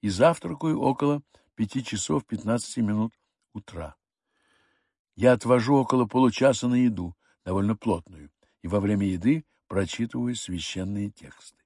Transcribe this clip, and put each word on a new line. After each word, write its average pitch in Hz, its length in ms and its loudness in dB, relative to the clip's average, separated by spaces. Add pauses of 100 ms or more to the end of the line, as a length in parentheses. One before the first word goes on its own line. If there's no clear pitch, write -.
и 104 80 -2
завтракаю 156 680 2
около 143 440 0 (320)
пяти 113 280 -4
часов 135 440 -4
пятнадцати 113 540 -4
минут 107 340 -2 (400)
утра. 85 420 -14 (1200)
Я 123 160 6
отвожу 123 440 4
около 127 280 4
получаса 127 640 2
на 123 60 0
еду, 107 420 0 (280)
довольно 98 300 0
плотную, 85 560 -6 (320)
и 82 60 -10
во 98 100 0
время 101 280 0
еды 104 380 0 (220)
прочитываю 117 680 -4
священные 98 760 -6
тексты. - 560 -20